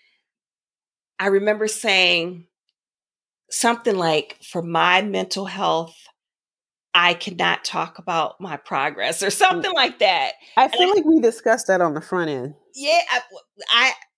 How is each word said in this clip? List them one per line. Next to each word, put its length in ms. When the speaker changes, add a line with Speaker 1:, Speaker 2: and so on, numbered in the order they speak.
Speaker 1:
I 60
remember 420
saying 760
something 440
like, 480
"For 200
my 400
mental 420
health, 500
I 200
cannot 500
talk 340
about 420
my 160
progress," 680
or 80
something 400
Speaker 2:
Mm. 60
Speaker 1:
like 240
that. 320
Speaker 2:
I 80
Speaker 1:
And 80
Speaker 2:
feel 160
Speaker 1:
I 60
Speaker 2:
like 100
we 160
discussed 480
that 120
on 140
the 60
front 300
end. 240
Speaker 1:
Yeah, 340
I, 120
I, 220